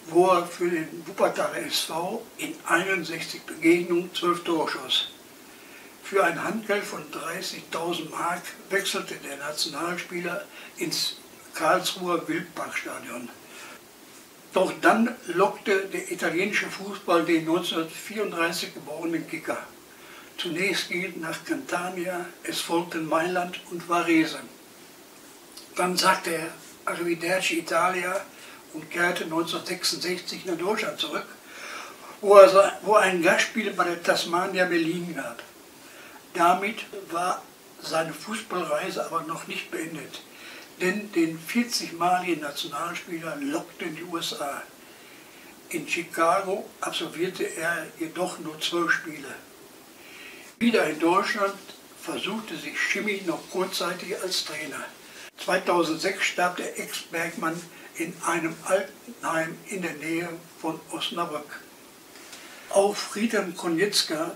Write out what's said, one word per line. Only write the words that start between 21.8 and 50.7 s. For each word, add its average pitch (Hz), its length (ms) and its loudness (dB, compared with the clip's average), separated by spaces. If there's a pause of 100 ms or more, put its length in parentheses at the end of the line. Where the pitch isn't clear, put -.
es 160 200 -4
folgten 170 460 0
Mailand 175 520 0 (100)
und 170 180 -8
Varese. 165 520 4 (1400)
Dann 180 200 2
sagte 180 360 4
er 160 160 -2 (380)
„Arrivederci 170 760 0
Italia“ 180 640 2 (480)
und 156 160 -10
kehrte 175 380 0
neunzehnhundertsechsundsechzig 170 1200 -4
nach 180 120 -2
Deutschland 196 420 -2
zurück, - 280 -4 (920)
wo 202 140 8
er 196 140 12
se-, 190 320 8
wo 208 140 4
er 214 60 8
ein 185 200 4
Gastspiel 202 520 4
bei 180 100 2
der 170 180 0
Tasmania 180 640 2
Berlin 170 500 0
gab. - 280 -8 (920)
Damit 185 520 4 (260)
war 180 320 -2 (380)
seine 160 320 0
Fußballreise 185 920 -4
aber 165 180 -2
noch - 240 -8
nicht - 240 -8
beendet, 160 500 -8 (580)
denn 190 340 0
den 165 260 2
vierzigmaligen 180 1000 0
Nationalspieler 160 960 -6
lockten 160 580 -4
die 165 80 -10
U 170 140 -6
S 160 220 -6
A. 139 220 -6 (1080)
In 160 180 -4
Chicago 170 800 0 (120)
absolvierte 175 640 -4
er 165 440 -2 (100)
jedoch 165 420 -4
nur 156 220 -10
zwölf 170 300 2
Spiele. 143 420 -4 (1300)
Wieder 220 280 6